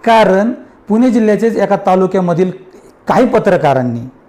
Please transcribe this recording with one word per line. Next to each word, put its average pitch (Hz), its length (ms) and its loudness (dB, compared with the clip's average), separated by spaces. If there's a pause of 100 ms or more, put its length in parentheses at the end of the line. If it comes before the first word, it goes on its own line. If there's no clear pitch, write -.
कारण 220 460 2 (360)
पुणे 233 220 2
जिल्ह्याचेच 214 480 0
एका 196 180 0 (100)
तालुक्यामधील 185 640 0 (560)
काही 226 180 2
पत्रकारांनी 135 840 -2 (200)